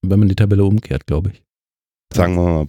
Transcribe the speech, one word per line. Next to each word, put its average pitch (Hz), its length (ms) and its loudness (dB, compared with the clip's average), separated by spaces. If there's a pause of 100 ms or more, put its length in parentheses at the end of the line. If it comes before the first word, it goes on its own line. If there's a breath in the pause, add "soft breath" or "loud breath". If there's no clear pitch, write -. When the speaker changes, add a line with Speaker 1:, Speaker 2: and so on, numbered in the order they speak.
Speaker 1:
wenn 98 180 2
man 104 100 4
die 95 60 0
Tabelle 101 300 0
umkehrt, - 420 -2
glaub 90 200 -2
ich. - 160 -10 (720)
Speaker 2:
Sagen 90 220 0
wir 87 60 0
mal 80 260 0